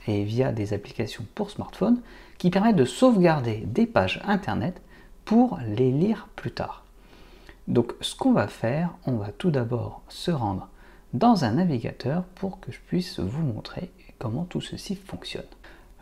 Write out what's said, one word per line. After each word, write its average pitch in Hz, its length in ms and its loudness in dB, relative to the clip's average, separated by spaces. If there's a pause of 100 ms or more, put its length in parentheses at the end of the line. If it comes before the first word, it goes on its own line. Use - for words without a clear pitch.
et 101 160 0
via 117 300 0
des 107 200 -2
applications - 520 -6 (100)
pour 208 160 -6
smartphone, 233 480 0 (380)
qui 180 120 2
permet 202 240 4
de 135 120 6
sauvegarder 156 800 4
des 220 200 2
pages - 400 0
internet 151 560 -2 (440)
pour 233 400 4
les 117 260 2
lire 185 440 0
plus - 160 -8
tard. - 340 -10 (840)
Donc 120 340 2
ce - 140 -6
qu'on 262 160 2
va 131 160 4
faire, 156 440 -2 (140)
on 127 120 0
va 101 140 -6
tout 185 200 0
d'abord 117 560 -2
se - 240 -6
rendre 104 380 -2 (440)
dans 196 300 4
un 107 100 2
navigateur 147 720 -2 (120)
pour 190 240 -8
que - 120 -12
je - 160 -18
puisse 180 320 -4
vous 117 220 -4
montrer 135 500 -6 (280)
comment 127 260 -4
tout - 160 -6
ceci - 340 -8
fonctionne. - 480 -12 (580)